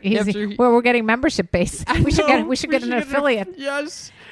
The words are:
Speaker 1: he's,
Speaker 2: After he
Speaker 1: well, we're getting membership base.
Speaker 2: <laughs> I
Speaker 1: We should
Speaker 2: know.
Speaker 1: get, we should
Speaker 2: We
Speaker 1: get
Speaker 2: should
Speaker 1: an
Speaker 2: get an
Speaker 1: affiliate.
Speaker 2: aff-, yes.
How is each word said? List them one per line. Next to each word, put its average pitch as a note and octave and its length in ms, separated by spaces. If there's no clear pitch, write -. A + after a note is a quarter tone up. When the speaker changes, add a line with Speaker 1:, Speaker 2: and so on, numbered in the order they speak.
Speaker 1:
he's, G#3 160
Speaker 2:
After G#3 300
he G#3 60
Speaker 1:
well, B3 160
we're A#3+ 120
getting A#3+ 240
membership A#3 440
base. - 340
Speaker 2:
<laughs> - 20
I - 140
Speaker 1:
We D4+ 100
should D#4 160
Speaker 2:
know. C4 120
Speaker 1:
get, A3 80
we B3+ 80
should D4+ 140
Speaker 2:
We D#4 60
Speaker 1:
get C4 80
Speaker 2:
should A#3+ 100
Speaker 1:
an B3 60
Speaker 2:
get D4+ 80
an C4+ 40
Speaker 1:
affiliate. C4+ 360
Speaker 2:
aff-, F3+ 100
yes. C#4+ 540